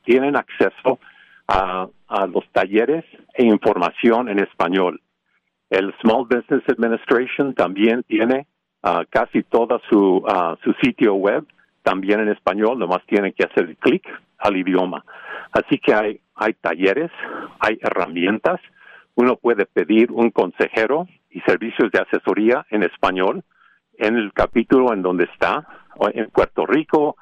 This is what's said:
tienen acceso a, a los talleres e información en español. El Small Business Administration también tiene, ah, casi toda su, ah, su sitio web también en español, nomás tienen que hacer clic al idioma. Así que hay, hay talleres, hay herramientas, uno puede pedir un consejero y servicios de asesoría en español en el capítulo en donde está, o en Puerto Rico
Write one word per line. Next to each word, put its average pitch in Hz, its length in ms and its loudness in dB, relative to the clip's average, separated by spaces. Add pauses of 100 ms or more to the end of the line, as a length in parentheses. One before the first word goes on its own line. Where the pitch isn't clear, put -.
tienen 131 300 2
acceso - 640 -2 (480)
a, 92 400 -2 (200)
a 98 200 -2
los 95 240 -4
talleres 110 520 0 (300)
e 127 120 2
información 113 840 2
en 101 100 -2
español. 90 600 -2 (680)
El 95 320 -2
Small 117 240 2
Business 120 420 -2
Administration 123 880 0
también 107 500 0
tiene, 117 440 -2 (340)
ah, 85 280 0
casi 113 340 -2
toda 117 360 0 (100)
su, 95 380 4
ah, 87 360 0
su - 180 0
sitio 117 320 0
web 104 320 0 (380)
también 95 380 0
en 107 80 0
español, 107 500 -2
nomás 90 260 -4
tienen 101 280 -2
que 92 120 0
hacer 85 320 -2
clic 151 260 0 (360)
al 101 180 0
idioma. 92 460 -2 (480)
Así - 260 -2
que - 160 0
hay, 107 280 -2 (140)
hay 107 180 -2
talleres, 95 580 -2 (480)
hay 110 220 -2
herramientas, 95 800 -2 (560)
uno 123 200 2
puede 110 300 0
pedir 110 460 2
un 113 200 0
consejero 113 760 -2 (220)
y 87 120 -16
servicios - 500 0
de 95 80 2
asesoría 107 720 0
en 107 140 0
español 92 600 -2 (540)
en 113 180 0
el 107 180 -4
capítulo 123 600 2
en 98 80 -4
donde 90 240 0
está, 107 420 -4 (300)
o 104 140 0
en 110 180 -6
Puerto - 360 0
Rico 151 560 0